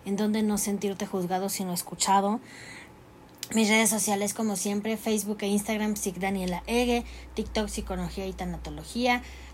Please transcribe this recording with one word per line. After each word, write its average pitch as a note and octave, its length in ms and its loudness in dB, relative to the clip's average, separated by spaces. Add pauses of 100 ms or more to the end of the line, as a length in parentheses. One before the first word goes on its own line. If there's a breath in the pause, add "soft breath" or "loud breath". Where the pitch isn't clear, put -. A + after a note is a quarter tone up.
en G3 100 0
donde G#3+ 280 2
no G#3 160 2
sentirte G3+ 480 0
juzgado, F#3+ 420 0
sino F#3 240 -2
escuchado. G3 680 4 (1160 loud breath)
Mis A3 120 6
redes A3 220 6
sociales, G#3 460 0
como A3 200 0
siempre, G#3 400 -2
Facebook G#3+ 460 -2
e G3+ 60 -2
Instagram, G#3 480 2
Sig F#3 240 -4
Daniela F3+ 480 0
Ege, A#3+ 360 2 (300 loud breath)
TikTok, G#3+ 340 -2
Psicología F#3+ 600 -4
y F#3 60 -6
Tanatología. F#3 880 -2 (300 loud breath)